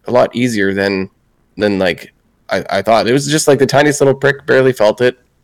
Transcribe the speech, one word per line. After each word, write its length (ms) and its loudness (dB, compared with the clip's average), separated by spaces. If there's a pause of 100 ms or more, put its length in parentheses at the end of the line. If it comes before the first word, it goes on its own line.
a 60 -6
lot 240 0
easier 360 0
than, 380 -4 (460)
than, 240 -2
like, 320 -4 (360)
I, 220 -4
I 120 -2
thought. 260 0
It 40 0
was 140 -2
just, 220 -2
like, 100 2
the 80 2
tiniest 340 0
little 140 2
prick, 320 -4
barely 260 2
felt 280 0
it. 180 0 (260)